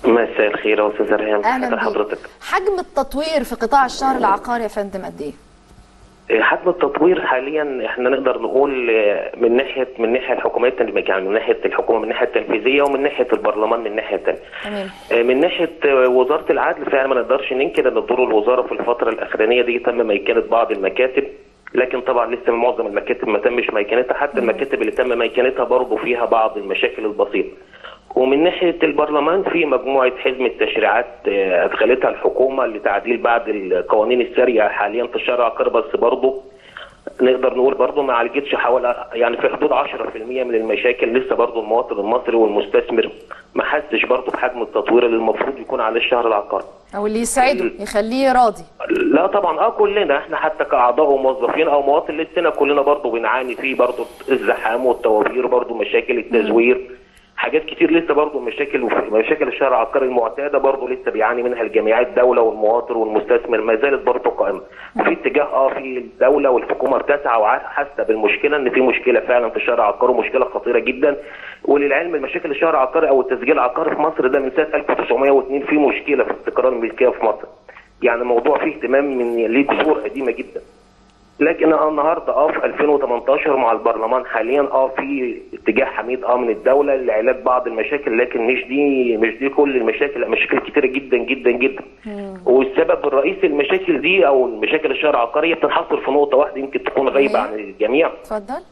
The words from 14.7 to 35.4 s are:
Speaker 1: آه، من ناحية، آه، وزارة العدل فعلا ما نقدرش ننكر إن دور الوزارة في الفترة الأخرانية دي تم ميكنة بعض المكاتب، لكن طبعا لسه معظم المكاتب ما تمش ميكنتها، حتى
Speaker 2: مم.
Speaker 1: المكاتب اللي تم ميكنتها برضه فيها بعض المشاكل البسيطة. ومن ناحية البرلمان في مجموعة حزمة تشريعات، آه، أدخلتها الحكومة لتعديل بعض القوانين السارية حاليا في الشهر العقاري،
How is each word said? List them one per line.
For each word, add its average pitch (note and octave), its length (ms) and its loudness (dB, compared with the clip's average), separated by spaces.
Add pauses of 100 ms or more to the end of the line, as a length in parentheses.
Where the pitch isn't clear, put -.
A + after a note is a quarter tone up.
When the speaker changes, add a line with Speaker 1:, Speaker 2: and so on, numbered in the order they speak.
Speaker 1:
آه، A#2+ 100 4
من B2+ 180 2
ناحية، F3 300 0 (140)
آه، C3+ 240 4
وزارة B2+ 440 2
العدل D3 380 0
فعلا C3+ 160 2
ما B2+ 140 2
نقدرش C3 320 -2
ننكر C3+ 360 0
إن A#2 60 -2
دور A#2+ 300 0
الوزارة A2+ 380 2
في B2 100 -4
الفترة A#2 380 -2
الأخرانية A2+ 520 0
دي A#2+ 160 0
تم A#2+ 280 0
ميكنة G#2+ 440 0
بعض A2+ 220 2
المكاتب، B2 520 0 (500)
لكن B2+ 260 0
طبعا A#2+ 340 0
لسه A#2+ 180 -2
معظم A#2 340 0
المكاتب G#2 420 -4
ما G#2 100 2
تمش A#2+ 320 0
ميكنتها، A2+ 440 0
حتى C#3 260 -2
Speaker 2:
مم. A#2 100 0
Speaker 1:
المكاتب G#2+ 300 -2
اللي A2 120 -2
تم B2 260 0
ميكنتها B2 460 0
برضه A#2+ 320 0
فيها A#2 280 -2
بعض A2 340 0
المشاكل G2+ 460 -4
البسيطة. G2+ 440 -2 (680)
ومن C3+ 280 2
ناحية E3+ 400 0
البرلمان D3+ 600 0
في E3+ 220 0
مجموعة C3 540 2
حزمة B2+ 320 -2 (100)
تشريعات، G#2+ 460 2 (220)
آه، F#2+ 360 0
أدخلتها A2+ 460 2
الحكومة C3+ 560 0
لتعديل G#2+ 500 -2
بعض A#2 320 0
القوانين G#2+ 720 0
السارية A#2+ 420 2
حاليا G#2+ 440 -2
في A#2 100 -8
الشهر B2 200 -2
العقاري، A#2+ 340 0